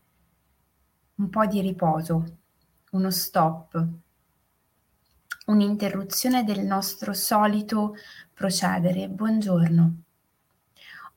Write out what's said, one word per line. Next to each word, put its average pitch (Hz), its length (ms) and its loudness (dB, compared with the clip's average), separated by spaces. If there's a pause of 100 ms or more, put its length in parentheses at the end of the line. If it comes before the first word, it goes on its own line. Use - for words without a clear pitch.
(1160)
un 202 120 -2
po' 214 160 2
di 196 160 0
riposo, 165 760 0 (560)
uno 190 180 0
stop, 165 760 0 (1600)
un'interruzione 208 960 0
del 202 180 -2
nostro 196 520 -4
solito 208 840 0 (380)
procedere. 185 760 -2
Buongiorno. 180 840 2 (1200)